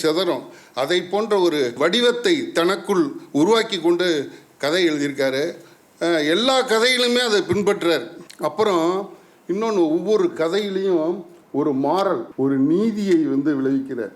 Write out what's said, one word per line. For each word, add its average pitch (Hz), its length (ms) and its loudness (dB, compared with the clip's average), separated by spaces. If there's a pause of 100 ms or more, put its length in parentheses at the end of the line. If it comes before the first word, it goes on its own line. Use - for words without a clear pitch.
சிதறும். 156 400 0 (320)
அதை 165 280 0
போன்ற 202 360 -2
ஒரு 151 380 0
வடிவத்தை 185 760 0
தனக்குள் 180 600 0 (200)
உருவாக்கி 202 480 2
கொண்டு 170 500 0 (280)
கதை 165 320 2
எழுதியிருக்காரு. 143 680 -2 (440)
அஹ், 160 280 0
எல்லா 254 400 2
கதையிலுமே 240 500 2
அதை 220 220 2
பின்பற்றார். 170 720 0 (280)
அப்புறம் 185 800 -2 (320)
இன்னொன்னு, 208 300 -2
ஒவ்வொரு 175 460 2
கதையிலையும் 180 1000 -2 (280)
ஒரு 147 200 0
மாரல், 139 540 0 (100)
ஒரு 135 200 0
நீதியை 190 600 2
வந்து 143 380 0
விளைவிக்கிறார். 135 600 -2